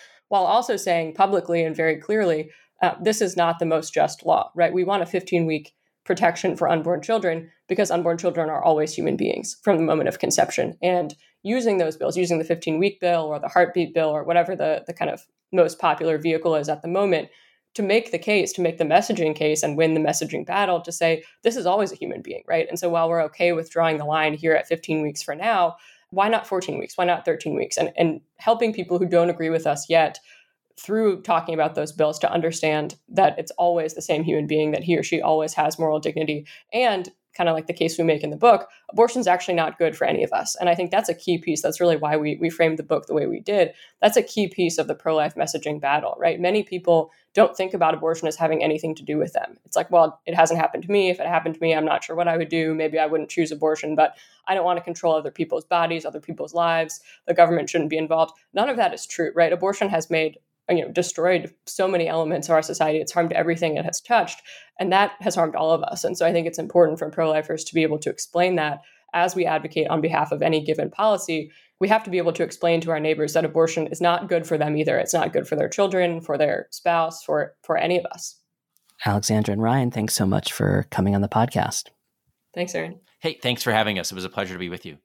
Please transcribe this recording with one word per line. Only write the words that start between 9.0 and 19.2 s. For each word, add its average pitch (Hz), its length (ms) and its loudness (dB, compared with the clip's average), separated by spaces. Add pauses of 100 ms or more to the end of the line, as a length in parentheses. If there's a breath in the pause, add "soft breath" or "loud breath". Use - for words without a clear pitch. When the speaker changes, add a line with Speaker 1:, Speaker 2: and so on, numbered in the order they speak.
Speaker 1:
beings - 460 -4
from 196 160 4
the 160 60 2
moment 151 260 2
of - 80 -6
conception. - 640 0
And 175 340 0 (280 soft breath)
using 220 340 0
those 160 180 0
bills, 139 220 -2
using 170 220 2
the 160 40 -2
fifteen-week 165 560 -2
bill 175 240 2
or 151 160 -4
the 165 80 -6
heartbeat 170 460 2
bill 160 160 2
or 151 140 -2
whatever 170 320 2
the, 151 320 -2
the 170 60 -8
kind 156 180 -4
of - 100 -10 (300)
most 170 280 2
popular 160 380 0
vehicle 160 380 0
is 151 140 -2
at 151 120 -4
the 175 60 -10
moment, 180 420 0 (460 soft breath)
to 208 80 -2
make 220 280 0
the 196 60 -4
case, 196 360 0
to 185 80 -4
make 165 180 0
the 170 40 2
messaging 160 520 2